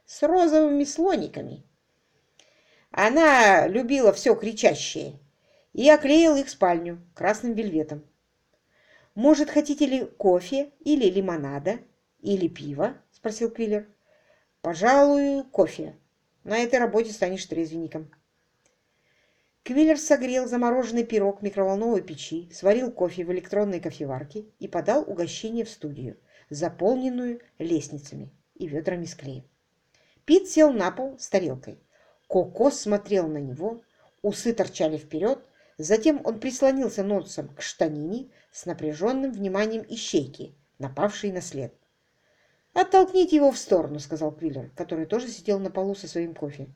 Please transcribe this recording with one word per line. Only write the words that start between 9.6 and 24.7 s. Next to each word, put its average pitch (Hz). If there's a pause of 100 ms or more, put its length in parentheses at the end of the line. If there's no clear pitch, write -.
ли 254
кофе 208
или 269
лимонада, 170 (420)
или 190
пива?» — 143 (160)
спросил 226
Квиллер. 208 (760)
«Пожалуй, 277
кофе. 156 (480)
На 214
этой 240
работе 220
станешь 185
трезвенником». 160 (1500)
Квиллер 302
согрел 254
замороженный 240
пирог 202
в -
микроволновой 196
печи, 165
сварил 220
кофе 175
в 175
электронной 190
кофеварке 151 (140)
и 196
подал 240